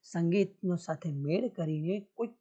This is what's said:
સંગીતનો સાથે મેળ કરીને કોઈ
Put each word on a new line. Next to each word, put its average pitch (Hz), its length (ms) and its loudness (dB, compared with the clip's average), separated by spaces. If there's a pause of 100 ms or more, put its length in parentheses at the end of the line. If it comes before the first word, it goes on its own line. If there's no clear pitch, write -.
સંગીતનો 180 720 2
સાથે 165 360 -4
મેળ 151 360 0
કરીને 160 520 -2
કોઈ 226 300 -6 (120)